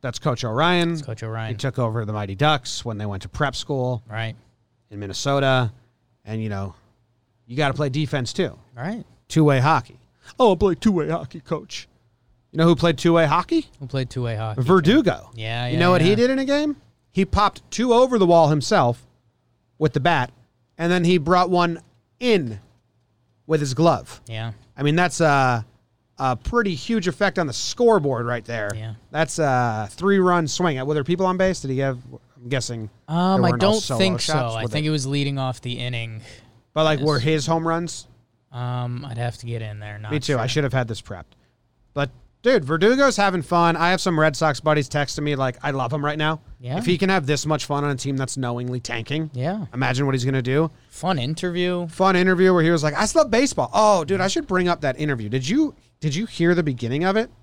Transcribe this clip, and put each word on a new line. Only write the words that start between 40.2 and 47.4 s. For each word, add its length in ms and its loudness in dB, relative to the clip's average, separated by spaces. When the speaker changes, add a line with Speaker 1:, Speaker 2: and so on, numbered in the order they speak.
Speaker 1:
too. 180 -2
I 40 -2
Speaker 2:
sure. 60 -2
Speaker 1:
should 160 0
have 80 -2
had 160 -2
this 140 -8
prepped. 320 -16
But, 180 -4
dude, 220 2
Verdugo's 520 4
having 260 2
fun. 340 2
I 140 2
have 100 0
some 180 0
Red 180 2
Sox 240 0
buddies 280 0
texting 340 -4
me, 140 -2
like, 260 -2
"I 100 -2
love 200 -2
him 100 -4
right 140 -2
now." 240 -2
Speaker 2:
Yeah. 200 -6
Speaker 1:
If 80 -4
he 100 2
can 140 0
have 160 0
this 180 0